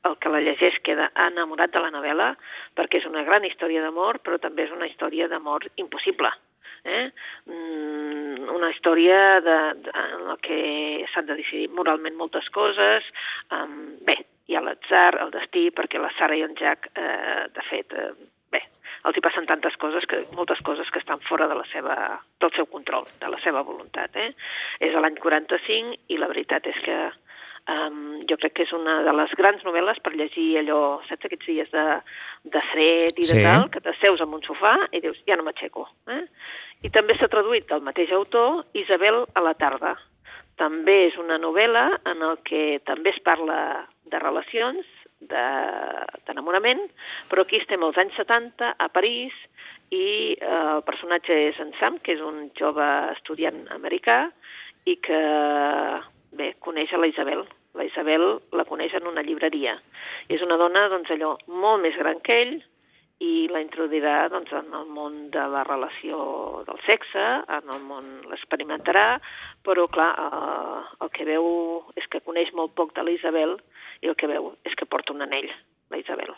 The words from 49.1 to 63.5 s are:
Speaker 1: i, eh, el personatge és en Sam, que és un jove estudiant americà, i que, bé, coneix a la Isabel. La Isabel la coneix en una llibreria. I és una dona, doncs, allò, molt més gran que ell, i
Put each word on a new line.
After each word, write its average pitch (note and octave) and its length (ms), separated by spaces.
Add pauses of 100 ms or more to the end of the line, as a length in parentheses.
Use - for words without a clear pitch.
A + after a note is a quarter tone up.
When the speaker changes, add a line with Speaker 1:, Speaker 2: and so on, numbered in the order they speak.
Speaker 1:
i, G#3 500
eh, E3 240 (140)
el D3+ 80
personatge F3 500 (140)
és D3 100
en D3+ 220
Sam, E4+ 180
que - 160
és D3+ 80
un D3+ 320
jove D3+ 320 (240)
estudiant D#3 600
americà, A#3 600 (540)
i F3+ 120
que, D#3 240 (1120)
bé, - 300
coneix D#3+ 340
a E3+ 80
la E3 80
Isabel. D3+ 320 (320)
La - 100
Isabel E3 540 (140)
la F3 120
coneix D#3+ 300
en E3+ 120
una E3 160
llibreria. D3+ 580 (480)
I E3+ 80
és D#3+ 60
una E3+ 140
dona, F3 320
doncs, F3+ 220
allò, D#3 240 (140)
molt G3 340
més E3 160
gran D#3+ 220
que A#3 220
ell, B3+ 160 (600)
i E3 300